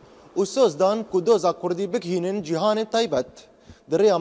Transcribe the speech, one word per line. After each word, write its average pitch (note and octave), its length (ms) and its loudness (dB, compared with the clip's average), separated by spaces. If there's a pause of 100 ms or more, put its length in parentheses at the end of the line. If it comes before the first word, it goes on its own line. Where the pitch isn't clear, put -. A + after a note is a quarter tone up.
(360)
û G3 100 0
söz G3 320 0
dan G3+ 320 0
ku F3+ 160 0
doza F#3 260 4
Kurdî F3 400 -4
bighînin F#3 500 -4
cîhanê G#3 480 -2
taybet. F3 360 -2 (640)
Di C#3+ 60 0
rêya G3 240 4